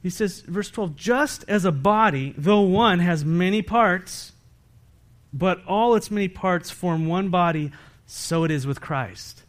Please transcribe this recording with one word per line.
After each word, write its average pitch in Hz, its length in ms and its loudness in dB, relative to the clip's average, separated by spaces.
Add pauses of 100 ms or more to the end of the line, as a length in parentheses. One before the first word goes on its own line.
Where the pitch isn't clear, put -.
He 185 100 -6
says, 190 320 -4
verse 196 280 -6
twelve, 180 240 -6
"Just 247 540 -2
as 196 160 0
a 185 80 2
body, 147 640 2
though 202 220 4
one, 196 400 4
has 170 240 2
many 180 380 0
parts, 190 680 0 (1000)
but 175 340 0
all 220 300 2
its 214 120 -2
many 202 200 -2
parts 180 420 -2
form 165 360 -2
one 185 220 -2
body, 165 440 0 (340)
so - 380 -2
it 160 80 0
is 143 120 -2
with 139 160 -4
Christ." - 680 -8